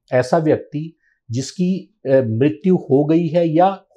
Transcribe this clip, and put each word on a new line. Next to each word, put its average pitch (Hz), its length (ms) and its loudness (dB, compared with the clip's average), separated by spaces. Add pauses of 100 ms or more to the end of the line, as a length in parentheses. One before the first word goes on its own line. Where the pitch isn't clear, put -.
(120)
ऐसा 127 260 0
व्यक्ति 156 580 -4 (340)
जिसकी, 175 640 -4 (120)
अ, 135 200 4
मृत्यु 135 500 0
हो 139 280 0
गई 160 220 0
है 170 220 0
या 185 360 0 (120)